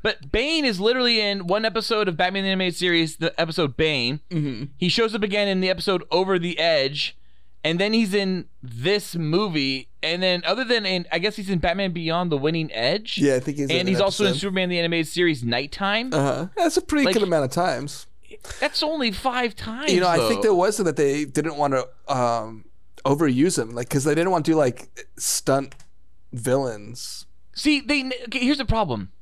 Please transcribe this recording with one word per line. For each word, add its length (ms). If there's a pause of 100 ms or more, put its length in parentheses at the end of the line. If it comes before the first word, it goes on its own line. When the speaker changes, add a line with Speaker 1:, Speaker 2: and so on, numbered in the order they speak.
Speaker 1:
But 280
Bane 340
is 160
literally 400
in 260
one 160
episode 460
of 80
Batman 260
the 60
Animated 260
Series, 420
the 220
episode 380
Bane. 420 (100)
Speaker 2:
Mm-hmm. 360 (120)
Speaker 1:
He 120
shows 260
up 80
again 240
in 140
the 80
episode 420
Over 260
the 220
Edge. 560 (480)
And 160
then 120
he's 220
in 320 (180)
this 520
movie. 760 (120)
And 220
then 220
other 180
than 220
in, 260
I 80
guess 160
he's 140
in 100
Batman 320
Beyond: 400
The 60
Winning 340
Edge. 460
Speaker 2:
Yeah, 180
I 60
think 160
he's 120
in 20
Speaker 1:
And 100
Speaker 2:
an 60
Speaker 1:
he's 120
also 240
in 60
Speaker 2:
episode. 120
Speaker 1:
Superman 280
the 100
Animated 280
Series 360
Nighttime. 680
Speaker 2:
Uh-huh. 420
That's 220
a 40
pretty 240
Speaker 1:
Like, 100
Speaker 2:
good 80
amount 220
of 60
times. 560 (540)
Speaker 1:
that's 200
only 300
five 440
times, 360
Speaker 2:
You 80
know, 80
I 120
think 220
Speaker 1:
though. 80
Speaker 2:
there 40
was 240
that 180
they 300
didn't 320
wanna, 260 (240)
um, 560 (420)
overuse 520
him, 140
like, 180
'cause 160
they 100
didn't 160
wanna 140
do, 100
like, 500 (120)
stunt 580 (560)
villains. 960 (280)
Speaker 1:
See, 280
they, 240 (220)
okay, 120
here's 200
the 60
problem. 460 (100)